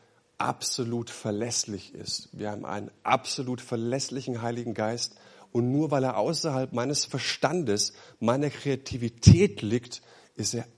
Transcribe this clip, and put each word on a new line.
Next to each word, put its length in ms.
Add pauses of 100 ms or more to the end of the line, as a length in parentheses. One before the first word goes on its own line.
(380)
absolut 720
verlässlich 840
ist. 380
Wir 180
haben 140
einen 260 (140)
absolut 560
verlässlichen 800
Heiligen 320
Geist 400 (380)
und 180
nur 220
weil 100
er 140
außerhalb 560
meines 320
Verstandes, 880 (260)
meiner 320
Kreativität 1120
liegt, 400 (320)
ist 200
er 120 (120)